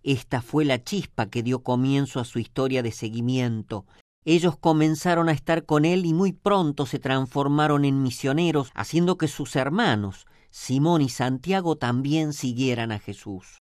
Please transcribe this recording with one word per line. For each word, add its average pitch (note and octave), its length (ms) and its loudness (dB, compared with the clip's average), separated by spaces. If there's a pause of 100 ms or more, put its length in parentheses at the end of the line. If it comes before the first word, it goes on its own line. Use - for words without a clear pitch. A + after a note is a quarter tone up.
Esta C3 400 -2
fue D3+ 240 0
la B2+ 180 0
chispa - 440 -4
que A#2 160 -4
dio B2 180 -2
comienzo C3 580 0
a A#2+ 60 -4
su - 140 -6
historia C3 420 -2
de A#2 100 -4
seguimiento. A#2 920 -4 (380)
Ellos E3 340 4
comenzaron D#3+ 720 2
a D#3+ 40 4
estar D#3+ 320 -2
con D3+ 200 2
él F3+ 200 2
y D#3+ 80 2
muy F#3 180 2
pronto F3 560 0
se C#3+ 100 -6
transformaron C#3+ 880 2
en C#3 160 2
misioneros, C#3 720 0
haciendo F3 460 0
que D#3+ 80 0
sus - 280 -8
hermanos, C3 680 0 (240)
Simón D3+ 520 0
y C3+ 80 0
Santiago, D3+ 680 -2
también C#3+ 580 -2
siguieran B2 580 -2
a G#2+ 60 -4
Jesús. G2+ 680 -14